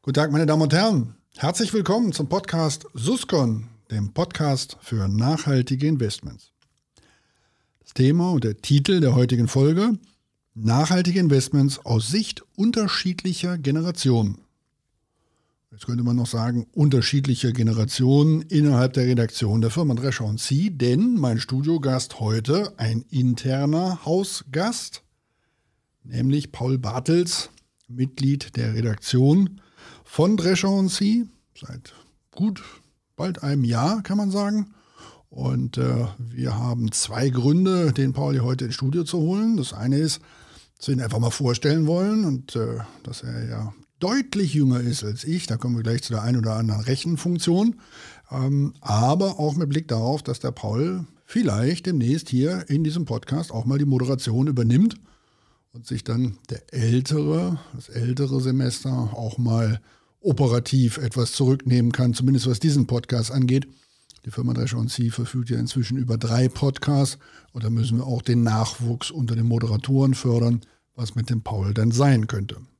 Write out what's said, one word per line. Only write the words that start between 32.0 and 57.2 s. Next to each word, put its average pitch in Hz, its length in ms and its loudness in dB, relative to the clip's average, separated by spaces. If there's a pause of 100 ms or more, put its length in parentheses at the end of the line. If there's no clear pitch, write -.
gut 196 320 -2 (520)
bald 170 280 -6
einem 143 200 0
Jahr, 135 400 0
kann 202 140 -2
man 202 120 0
sagen. 202 440 -2 (560)
Und, 127 480 -4
äh, 127 280 0 (120)
wir 123 400 -6
haben 120 340 -2
zwei 117 380 -2
Gründe, 160 640 2
den 131 220 0
Paul 143 200 -2
hier 123 100 0
heute 127 220 -2
ins 117 100 -6
Studio 151 280 -2
zu 175 140 -4
holen. 202 400 0
Das 131 160 -4
eine 123 240 0
ist, 151 240 -2 (560)
dass - 100 -10
wir 143 80 0
ihn 127 60 -2
einfach 110 180 -4
mal 117 120 2
vorstellen 147 560 0
wollen 202 360 0
und, 135 320 -4
äh, 117 220 -4 (260)
dass 123 200 -12
er 120 260 -8
ja 110 240 -8 (260)
deutlich 202 540 0
jünger 131 260 4
ist 120 240 -4
als 104 200 -6
ich. 165 240 -4
Da 113 100 -2
kommen 123 180 -2
wir 113 80 -4
gleich 117 200 -2
zu 120 100 -6
der 110 80 -4
ein 123 160 0
oder 110 160 0
anderen 107 280 -2
Rechenfunktion. 170 920 0 (560)
Ähm, 139 500 0
aber 151 580 2
auch 151 160 0
mit 160 140 -2
Blick 156 180 -2
darauf, 123 340 -2
dass - 180 -6
der 127 120 -4
Paul 151 540 -4 (200)
vielleicht 165 640 0
demnächst 147 420 0
hier 160 400 -2
in 147 140 2
diesem 156 220 -2
Podcast 131 460 -4
auch 110 140 -6
mal 139 140 2
die 147 60 2
Moderation 127 600 0
übernimmt 127 480 4 (800)
und 120 140 -18
sich 120 160 -8
dann 113 340 -2 (140)
der - 220 -14
ältere, 147 840 0 (140)